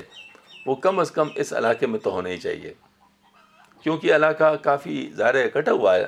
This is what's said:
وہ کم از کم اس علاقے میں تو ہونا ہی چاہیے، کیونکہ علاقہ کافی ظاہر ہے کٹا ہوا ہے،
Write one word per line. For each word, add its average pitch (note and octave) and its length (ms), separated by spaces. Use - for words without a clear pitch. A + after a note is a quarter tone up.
وہ C3+ 100
کم F#3 240
از E3 120
کم D3+ 240
اس - 180
علاقے A#2 340
میں A2 120
تو G2+ 120
ہونا F#2 180
ہی F2+ 80
چاہیے، E2 360
کیونکہ D#3+ 320
علاقہ D#3 400
کافی D3 580
ظاہر A#2+ 220
ہے B2 140
کٹا - 220
ہوا G2 240
ہے، F2+ 120